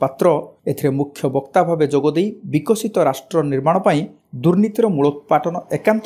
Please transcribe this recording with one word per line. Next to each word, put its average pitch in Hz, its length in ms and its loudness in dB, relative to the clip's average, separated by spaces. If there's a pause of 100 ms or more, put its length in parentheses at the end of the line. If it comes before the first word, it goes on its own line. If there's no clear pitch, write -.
ପାତ୍ର 139 260 0 (400)
ଏଥିରେ 143 240 -2
ମୁଖ୍ୟ 139 380 -4
ବକ୍ତା 139 340 0
ଭାବେ 165 240 0
ଯୋଗ 139 240 0
ଦେଇ 170 180 0 (160)
ବିକଶିତ 156 520 -2 (120)
ରାଷ୍ଟ୍ର 135 340 -4
ନିର୍ମାଣ 143 360 0
ପାଇଁ 170 220 2 (340)
ଦୁର୍ନୀତିର 202 540 2
ମୂଳୋତ୍ପାଟନ 147 680 0 (180)
ଏକାନ୍ତ 214 340 0